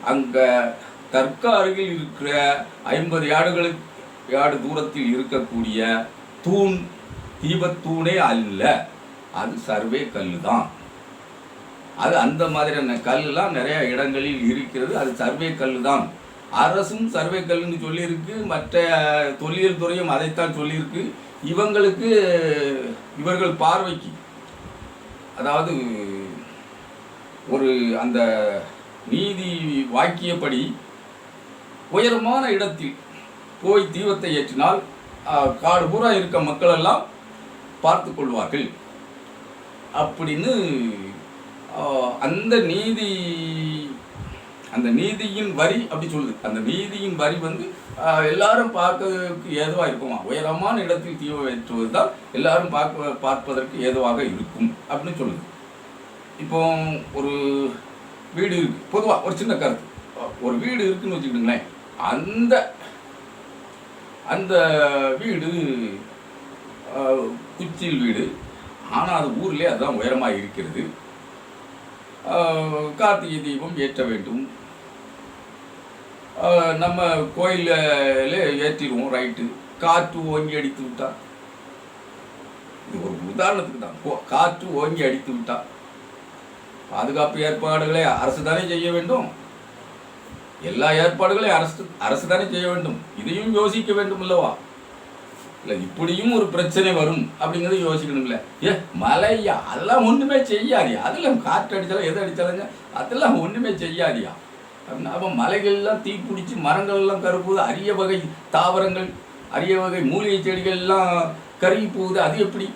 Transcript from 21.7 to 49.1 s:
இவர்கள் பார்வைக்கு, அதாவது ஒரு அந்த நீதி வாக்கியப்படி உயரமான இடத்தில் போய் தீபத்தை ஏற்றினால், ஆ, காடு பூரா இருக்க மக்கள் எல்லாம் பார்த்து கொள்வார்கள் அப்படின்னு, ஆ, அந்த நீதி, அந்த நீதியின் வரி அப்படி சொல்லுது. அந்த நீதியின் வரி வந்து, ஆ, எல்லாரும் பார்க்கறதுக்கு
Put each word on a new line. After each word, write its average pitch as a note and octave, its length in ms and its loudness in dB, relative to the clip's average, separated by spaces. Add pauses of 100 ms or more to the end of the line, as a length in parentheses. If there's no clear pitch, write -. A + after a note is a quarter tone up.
இவர்கள் E3+ 400 0
பார்வைக்கு, E3 500 2 (1300)
அதாவது D#3 340 0 (1800)
ஒரு B2 520 2
அந்த A#2+ 180 0 (920)
நீதி F#3 400 0 (440)
வாக்கியப்படி E3 800 0 (1160)
உயரமான A#3 600 4
இடத்தில் E3 460 -2 (640)
போய் F#3+ 300 6
தீபத்தை F#3+ 400 0
ஏற்றினால், C#3+ 480 2 (460)
ஆ, D3+ 200 4
காடு E3+ 400 4
பூரா A3 260 4
இருக்க F3+ 280 2
மக்கள் D3+ 320 4
எல்லாம் D#3+ 340 4 (760)
பார்த்து D#3+ 340 2
கொள்வார்கள் B2 560 -2 (1200)
அப்படின்னு, D#3 580 -2 (1300)
ஆ, - 40 -4 (380)
அந்த A3 360 2
நீதி, G#3 540 2 (1600)
அந்த A#2+ 140 0
நீதியின் G3+ 680 0
வரி F#3+ 360 2
அப்படி D#3+ 220 -4
சொல்லுது. C3+ 300 -4
அந்த A2 180 -4
நீதியின் F#3+ 560 -4
வரி D3+ 200 2
வந்து, D#3+ 360 -6 (280)
ஆ, D#3+ 200 4
எல்லாரும் G3+ 560 4
பார்க்கறதுக்கு F3+ 760 0